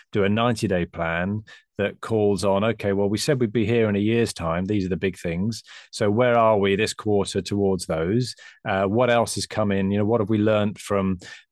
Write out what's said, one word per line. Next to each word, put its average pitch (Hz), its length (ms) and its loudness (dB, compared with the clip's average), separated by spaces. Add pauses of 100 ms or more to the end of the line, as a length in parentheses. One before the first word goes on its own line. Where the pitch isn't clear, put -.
(120)
do 101 120 2
a 98 40 2
ninety-day 107 580 0
plan 87 560 -4 (360)
that 101 240 -4
calls 104 420 2
on, 98 180 2
"Okay, 107 300 0
well, 101 160 2
we 107 80 0
said 139 240 0
we'd 110 140 0
be 117 100 2
here 113 240 2
in 101 80 0
a 98 40 0
year's 113 340 0
time. 85 320 -4
These 101 180 -2
are 90 60 -4
the 87 80 -2
big 92 180 -2
things. 92 460 -4 (280)
So 107 200 0
where 120 260 4
are 110 220 4
we 98 180 2
this 107 160 0
quarter 101 480 -2
towards 98 460 -2
those? 92 480 -2 (340)
Uh, 98 160 0
what 113 240 2
else 117 280 2
has 98 100 -4
come 104 260 -2
in? 98 180 0
You 101 60 0
know, 104 80 2
what 113 160 2
have 98 80 -2
we 110 80 2
learned 104 420 0
from, 95 400 -2 (340)